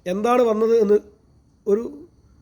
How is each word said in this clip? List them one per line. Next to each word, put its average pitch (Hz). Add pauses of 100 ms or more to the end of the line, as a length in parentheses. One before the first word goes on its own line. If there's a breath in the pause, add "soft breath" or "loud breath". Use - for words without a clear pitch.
എന്താണ് 220 (100)
വന്നത് 220 (100)
എന്ന് 202 (680)
ഒരു 214 (580)